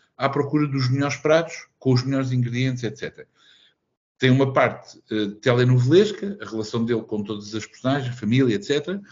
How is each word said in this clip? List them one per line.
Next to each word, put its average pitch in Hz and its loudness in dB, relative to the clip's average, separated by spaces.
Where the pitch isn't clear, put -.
à 135 0
procura 151 0
dos 135 0
melhores 139 -2
pratos, 160 0
com 131 2
os 123 2
melhores 135 -2
ingredientes, 123 -2
et 107 -6
cetera. - -12
Tem 131 2
uma 131 2
parte, - 0
eh, 107 -2
telenovelesca, 131 4
a 101 -14
relação 110 -4
dele 113 0
com 107 -6
todas 104 -10
as 110 -8
personagens, 131 -4
a - -8
família, 117 2
et 101 -6
cetera. 170 -4